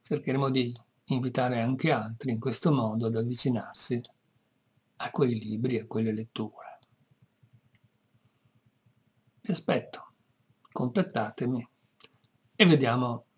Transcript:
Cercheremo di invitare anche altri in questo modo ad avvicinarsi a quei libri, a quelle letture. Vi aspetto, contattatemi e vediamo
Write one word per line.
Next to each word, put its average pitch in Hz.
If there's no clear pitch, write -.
Cercheremo 135
di 123
invitare 123
anche 131
altri 113
in 113
questo 135
modo 113
ad 113
avvicinarsi 120
a -
quei 120
libri, 110
a -
quelle 113
letture. -
Vi -
aspetto, -
contattatemi 123
e 208
vediamo 123